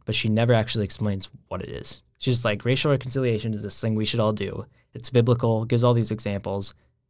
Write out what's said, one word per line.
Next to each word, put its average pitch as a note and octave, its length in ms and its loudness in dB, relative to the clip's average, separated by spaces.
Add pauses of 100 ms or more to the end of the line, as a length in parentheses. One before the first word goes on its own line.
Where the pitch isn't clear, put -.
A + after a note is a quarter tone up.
but A2 100 -2
she - 140 0
never A#2 260 4
actually A2+ 300 0
explains G2 440 -4 (200)
what - 140 -8
it - 60 -10
is. - 340 -12 (160)
She's B2+ 180 0
just A#2+ 80 -2
like, G#2 200 0
"Racial C#3 260 2
reconciliation B2 640 0
is G#2 80 -6
this G2+ 180 -8
thing A2 140 0
we G#2+ 100 0
should A#2 160 0
all G#2+ 120 2
do. G2 340 -6 (280)
It's - 160 -8
biblical," A#2 540 4
gives A#2 200 2
all B2 100 6
these A2+ 160 2
examples, G2+ 600 -4 (380)